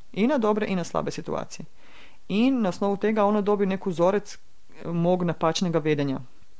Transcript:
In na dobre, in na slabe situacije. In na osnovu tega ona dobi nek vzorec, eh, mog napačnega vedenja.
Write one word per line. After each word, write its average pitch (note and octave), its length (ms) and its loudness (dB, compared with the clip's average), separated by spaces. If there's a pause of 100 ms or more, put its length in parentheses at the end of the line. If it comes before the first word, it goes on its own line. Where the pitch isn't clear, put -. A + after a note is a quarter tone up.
(140)
In A3 160 2
na D4+ 80 2
dobre, G#3+ 300 2
in F#3+ 100 0
na E3+ 60 0
slabe D3+ 280 -2
situacije. - 540 -6 (640)
In A#3+ 340 2
na G3 80 2
osnovu G3 280 0
tega G#3 280 2
ona G#3 160 4
dobi G3+ 240 2
nek F#3+ 200 0
vzorec, F#3+ 500 2
eh, - 560 -12
mog F3 320 2
napačnega E3 560 0
vedenja. C#3+ 400 2 (400)